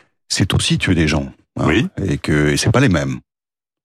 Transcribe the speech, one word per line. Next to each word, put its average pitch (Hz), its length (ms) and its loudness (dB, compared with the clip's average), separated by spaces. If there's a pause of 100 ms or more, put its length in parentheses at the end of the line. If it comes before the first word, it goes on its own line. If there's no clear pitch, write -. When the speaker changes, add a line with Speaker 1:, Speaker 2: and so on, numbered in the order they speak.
(280)
Speaker 1:
c'est - 260 -2
aussi 165 220 0
tuer 92 200 0
des 80 100 2
gens. 71 260 -2 (260)
Hein, - 100 -2
Speaker 2:
Oui. 151 180 2 (200)
Speaker 1:
et 73 120 -2
que, 76 300 0
et 71 100 0
c'est - 140 0
pas 120 80 4
les 139 100 4
mêmes. 67 300 -2 (640)